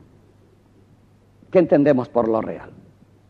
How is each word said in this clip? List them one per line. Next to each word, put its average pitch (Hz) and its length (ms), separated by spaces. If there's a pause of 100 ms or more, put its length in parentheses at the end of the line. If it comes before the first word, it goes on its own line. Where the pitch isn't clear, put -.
(1500)
¿qué 185 100
entendemos 143 500
por 117 180
lo 110 140
real? 90 280 (600)